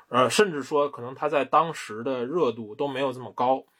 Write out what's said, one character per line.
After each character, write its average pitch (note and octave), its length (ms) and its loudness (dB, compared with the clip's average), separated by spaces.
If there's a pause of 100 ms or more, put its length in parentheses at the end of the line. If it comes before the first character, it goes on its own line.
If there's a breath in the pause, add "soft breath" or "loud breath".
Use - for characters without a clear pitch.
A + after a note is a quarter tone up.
呃， B2 220 4
甚 G3+ 220 4
至 D3 100 -4
说 C#3+ 280 0
可 B2 120 -12
能 B2+ 140 -12
它 D3+ 120 -4
在 D3 160 2
当 D#3+ 300 2
时 A2 300 -10
的 B2+ 220 -4
热 C#3 260 0
度 A2 240 -12
都 C#3+ 120 -2
没 C3+ 120 -4
有 C#3 120 0
这 B2 80 -12
么 A2+ 120 -12
高， C3 320 2 (160 soft breath)